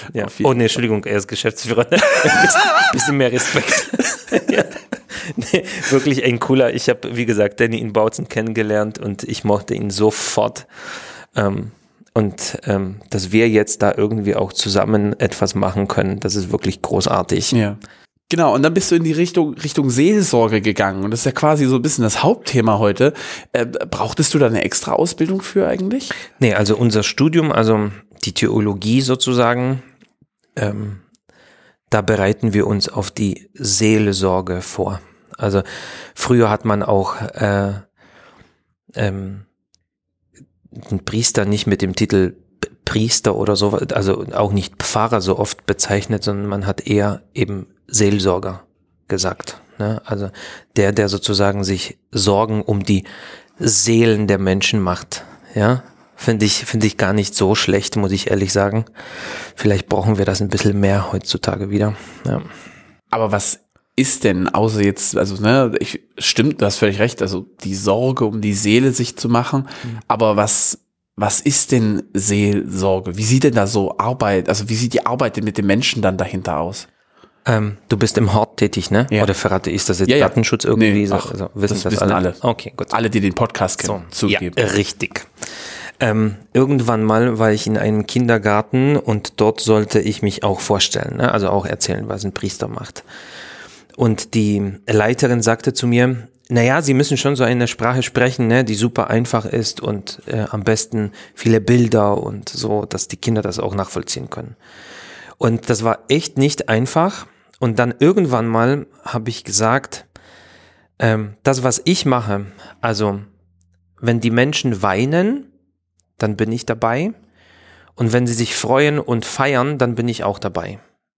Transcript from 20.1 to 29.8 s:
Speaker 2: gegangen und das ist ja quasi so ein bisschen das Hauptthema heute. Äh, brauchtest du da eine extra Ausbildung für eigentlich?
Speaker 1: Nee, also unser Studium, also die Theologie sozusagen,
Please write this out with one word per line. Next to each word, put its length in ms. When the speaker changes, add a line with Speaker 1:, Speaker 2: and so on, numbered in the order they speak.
Speaker 2:
gegangen 420
und 60
das 100
ist 60
ja 60
quasi 340
so 100
ein 60
bisschen 220
das 180
Hauptthema 560
heute. 340
Äh, 140
brauchtest 640
du 60
da 80
eine 180
extra 280
Ausbildung 500
für 260
eigentlich? 420
Speaker 1:
Nee, 160
also 240
unser 240
Studium, 500
also 380
die 80
Theologie 720
sozusagen, 800